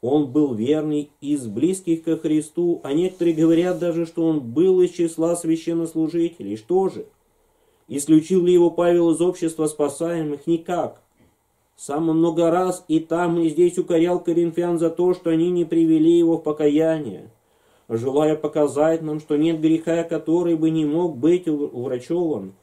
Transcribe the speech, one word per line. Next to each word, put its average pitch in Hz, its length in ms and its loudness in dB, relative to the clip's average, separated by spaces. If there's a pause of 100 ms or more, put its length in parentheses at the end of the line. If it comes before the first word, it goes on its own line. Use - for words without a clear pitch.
Он 139 300 0
был 139 240 0
верный 147 560 -2 (100)
из 143 240 -4
близких 160 560 -2
ко 160 160 -2
Христу, 165 640 -2
а 135 80 -6
некоторые 170 440 0
говорят 165 420 2
даже, 170 300 -2
что 165 180 -4
он 156 140 2
был 170 420 2
из 175 80 4
числа 170 460 -2
священнослужителей. 160 1200 -4
Что 180 340 0
же? - 160 -12 (840)
Исключил 156 580 2
ли 180 80 4
его 175 180 6
Павел 175 400 2
из 156 100 0
общества 165 460 -2
спасаемых? 151 800 -4
Никак. 165 560 -4 (720)
Сам 156 340 -4
он 160 80 2
много 165 320 2
раз 180 380 -2
и 160 120 2
там, 170 380 -2
и 165 120 0
здесь 170 280 2
укорял 170 460 0
коринфян 170 560 0
за 165 100 2
то, 175 240 0
что 175 160 -4
они 165 220 2
не 175 140 0
привели 165 520 4
его 165 200 4
в 160 60 -8
покаяние, 151 880 -2 (560)
желая 135 480 0
показать 151 680 0
нам, 151 160 -6
что 151 180 -4
нет 160 220 0
греха, 160 440 0
который 165 520 0
бы 160 160 0
не 160 140 0
мог 160 320 -2
быть 170 300 2
у-, 147 200 -2
уврачеван. 127 960 -4